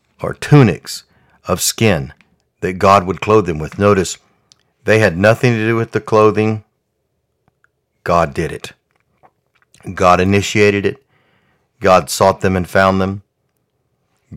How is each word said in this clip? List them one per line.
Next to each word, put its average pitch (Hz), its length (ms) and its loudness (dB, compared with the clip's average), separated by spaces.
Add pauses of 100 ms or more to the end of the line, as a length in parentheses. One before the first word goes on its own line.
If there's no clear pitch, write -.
(220)
or - 120 -8
tunics - 720 0 (440)
of 87 120 -4
skin 82 540 -4 (480)
that 92 120 -6
God 95 320 2
would 90 140 -6
clothe 107 260 0
them 82 140 -6
with. 76 180 -12
Notice, 98 400 0 (680)
they 107 140 2
had 87 180 0
nothing 113 360 2
to 110 120 -4
do 113 100 -2
with 113 160 -6
the 110 80 -4
clothing. 107 640 0 (1400)
God 82 280 -2
did 78 200 -6
it. - 180 -16 (1200)
God 90 280 2
initiated 101 640 0
it. - 180 -6 (800)
God 92 280 2
sought 95 300 0
them 95 160 -2
and 90 140 -4
found 95 320 2
them. 98 200 -6 (1160)